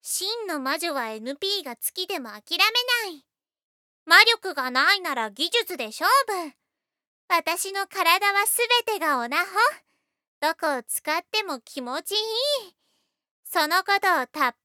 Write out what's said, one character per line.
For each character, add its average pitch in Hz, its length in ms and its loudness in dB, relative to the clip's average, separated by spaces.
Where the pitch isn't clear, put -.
真 427 460 -6
の 311 100 -4
魔 277 200 -2
女 339 140 -4
は 247 180 -4
エ 220 100 -10
ヌ 254 160 -8
ピ 392 240 -4
ー 294 40 -12
が 247 120 -10
好 - 60 -16
き 359 140 -8
で 381 100 -4
も 233 120 -10
諦 208 100 -16
め - 0 -
な 453 580 0
い。 269 80 -20
魔 330 180 6
力 415 300 0
が 254 180 -4
な 294 220 4
い 403 60 -2
な 330 140 -4
ら 226 160 -4
技 277 200 -4
術 370 260 0
で 247 100 -4
勝 302 240 0
負。 359 260 -4
私 349 440 0
の 392 140 -4
体 392 460 2
は 403 140 2
す - 120 -2
べ 453 80 -2
て 381 40 -4
が 294 200 2
オ 240 100 -4
ナ 277 100 -2
ホ。 349 60 2
ど 311 140 2
こ 294 240 -2
を 233 40 -8
使 - 340 -4
っ 349 40 -2
て 427 140 0
も 294 160 -8
気 - 200 -12
持 254 220 -6
ち - 100 -8
い - 20 -4
い。 440 600 -2
そ 302 240 0
の 339 100 2
こ 403 220 0
と 349 220 2
を 247 40 -4
た 285 220 -2
っ - 160 -6